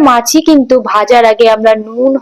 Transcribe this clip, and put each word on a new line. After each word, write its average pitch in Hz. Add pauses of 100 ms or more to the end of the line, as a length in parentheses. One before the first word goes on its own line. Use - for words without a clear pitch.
মাছই 240
কিন্তু 262 (160)
ভাজার 220
আগে 226 (100)
আমরা 220 (140)
নুন, 247 (100)